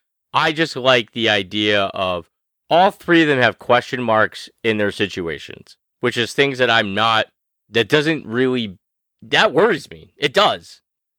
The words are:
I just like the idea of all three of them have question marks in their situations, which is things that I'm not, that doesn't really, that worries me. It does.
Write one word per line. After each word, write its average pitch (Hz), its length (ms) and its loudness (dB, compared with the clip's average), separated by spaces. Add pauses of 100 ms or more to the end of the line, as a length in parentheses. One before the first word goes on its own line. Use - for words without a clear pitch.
(340)
I 151 180 0
just 156 240 -4
like 123 380 2
the 113 160 0
idea 104 640 0
of 90 360 -6 (400)
all 180 220 4
three 165 320 0
of 151 40 0
them 139 120 2
have 113 180 2
question 123 460 0
marks 110 460 -2 (140)
in 110 140 0
their 104 140 0
situations, - 840 -8 (220)
which 123 160 -2
is 117 180 -4
things 139 260 0
that 127 100 2
I'm 110 240 2
not, 110 340 0 (420)
that 110 200 -2
doesn't 151 380 0
really, 120 500 -2 (460)
that 165 280 0
worries 185 380 0
me. - 260 -20
It 143 180 -4
does. 127 480 -2 (380)